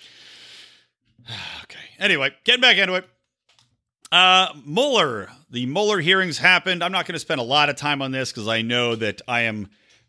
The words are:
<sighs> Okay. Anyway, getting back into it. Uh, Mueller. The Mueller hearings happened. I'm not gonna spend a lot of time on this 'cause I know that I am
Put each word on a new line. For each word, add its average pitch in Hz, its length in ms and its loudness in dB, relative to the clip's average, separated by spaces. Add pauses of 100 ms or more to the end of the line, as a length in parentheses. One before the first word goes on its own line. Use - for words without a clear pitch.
(1300)
<sighs> - 20 -14 (320)
Okay. - 160 -20 (220)
Anyway, 151 420 0
getting 247 180 2
back 233 180 6
into 185 160 0
it. 185 140 -4 (1000)
Uh, 185 380 6 (180)
Mueller. 160 640 0 (200)
The 123 160 -6
Mueller 202 340 0
hearings 180 380 0
happened. 175 440 2
I'm 175 80 -2
not 185 160 -4
gonna 165 140 -8
spend 147 200 -4
a 117 40 -2
lot 143 240 2
of 139 80 -2
time 147 260 -4
on 131 80 -6
this 131 220 -6
'cause 107 160 -8
I 113 140 0
know 120 340 -2
that 107 320 -4
I 120 140 0
am 107 260 -4 (400)